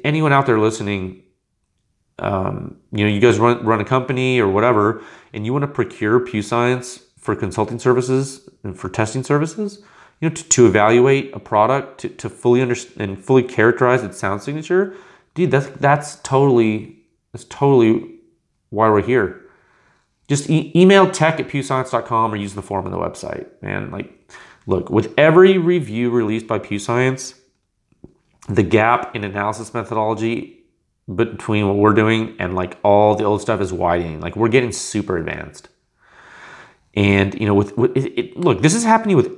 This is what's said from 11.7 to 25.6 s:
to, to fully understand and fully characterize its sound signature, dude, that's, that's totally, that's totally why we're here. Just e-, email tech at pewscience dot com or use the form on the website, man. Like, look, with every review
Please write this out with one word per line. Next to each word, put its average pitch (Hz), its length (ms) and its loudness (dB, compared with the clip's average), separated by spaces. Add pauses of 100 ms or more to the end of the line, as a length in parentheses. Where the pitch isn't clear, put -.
to, - 80 -10
to - 180 -12
fully 120 320 2
understand 123 400 -4
and 98 240 -8
fully 131 180 4
characterize 123 600 2
its 95 160 -12
sound 98 240 -6
signature, 180 520 -2 (380)
dude, 175 180 -2
that's, 151 180 0 (120)
that's 147 360 0
totally, 117 840 0 (340)
that's - 120 -20
totally 117 680 2 (600)
why 107 200 2
we're 104 120 4
here. 110 380 -2 (840)
Just 143 240 -4
e-, 156 240 -2
email 185 340 6
tech 160 300 0
at 123 100 -8
pewscience 131 440 -6
dot 117 140 -4
com 113 260 0
or 107 40 -6
use 101 180 -8
the 101 80 -10
form 98 240 -6
on 95 40 -8
the 90 80 -8
website, - 480 -8 (160)
man. 50 300 -8
Like, - 400 -16 (340)
look, - 240 -2
with 107 260 0
every 180 420 6
review 120 520 -2